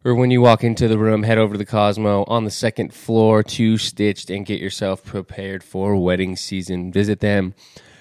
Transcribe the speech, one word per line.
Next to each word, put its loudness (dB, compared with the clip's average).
or 2
when 4
you 4
walk 6
into 0
the 2
room, 0
head 0
over 0
to -6
the -6
Cosmo 0
on -2
the -6
second -6
floor 2
to 0
Stitched -4
and -8
get -6
yourself -6
prepared -12
for -2
wedding 0
season. -8
Visit 0
them -2